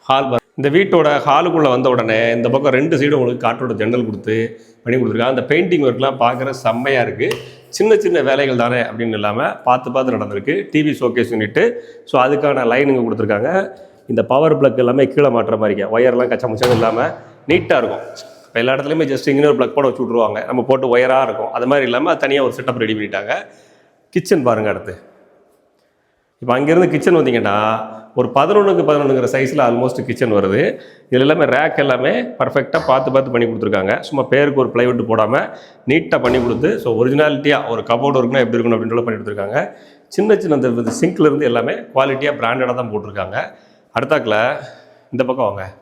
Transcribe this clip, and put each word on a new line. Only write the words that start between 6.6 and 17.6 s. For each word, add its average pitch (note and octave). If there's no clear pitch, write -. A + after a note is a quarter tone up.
செம்மையா B2
இருக்கு. A2
சின்ன G#3+
சின்ன F3
வேலைகள் C3+
தானே B2
அப்படின்னு A2
இல்லாம G#2
பார்த்து B2+
பார்த்து C3
நடந்திருக்கு. G2+
டி D3+
வி C#3+
ஷோகேஸ் A#2+
யூனிட்டு. G#2+
So C#3+
அதுக்கான C#3
லைன் C#3
இங்க B2
கொடுத்துருக்காங்க. A2
இந்த A2+
பவர் D3+
பிளக் B2+
எல்லாமே B2+
கீழே C#3+
மாட்டுற A2
மாதிரிங்க, G2+
ஒயர்லாம் B2
கச்சா B2
முச்சான்னு A#2+
இல்லாம A#2
நீட்டா E3